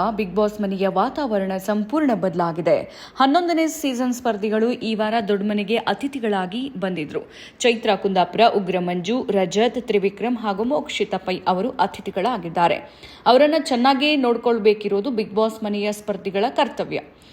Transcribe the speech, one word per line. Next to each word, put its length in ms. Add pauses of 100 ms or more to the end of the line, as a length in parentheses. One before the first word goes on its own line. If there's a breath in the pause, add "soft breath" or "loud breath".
(160)
ಬಿಗ್ 180
ಬಾಸ್ 260
ಮನೆಯ 280
ವಾತಾವರಣ 680
ಸಂಪೂರ್ಣ 580
ಬದಲಾಗಿದೆ. 1000
ಹನ್ನೊಂದನೇ 500
ಸೀಸನ್ 460
ಸ್ಪರ್ಧಿಗಳು 600
ಈ 220
ವಾರ 200 (140)
ದೊಡ್ಡ 160
ಮನೆಗೆ 320
ಅತಿಥಿಗಳಾಗಿ 1000
ಬಂದಿದ್ರು. 420 (380 loud breath)
ಚೈತ್ರಾ 380
ಕುಂದಾಪುರ, 440 (160)
ಉಗ್ರ 220
ಮಂಜು, 520
ರಜತ್, 560
ತ್ರಿವಿಕ್ರಮ್ 500
ಹಾಗೂ 280
ಮೋಕ್ಷಿತಾ 520
ಪೈ 320
ಅವರು 220
ಅತಿಥಿಗಳಾಗಿದ್ದಾರೆ. 1040 (520 loud breath)
ಅವರನ್ನ 360
ಚೆನ್ನಾಗೇ 540
ನೋಡ್ಕೊಳ್ಬೇಕಿರೋದು 960
ಬಿಗ್ 240
ಬಾಸ್ 300
ಮನೆಯ 280
ಸ್ಪರ್ಧಿಗಳ 560
ಕರ್ತವ್ಯ. 520 (320 loud breath)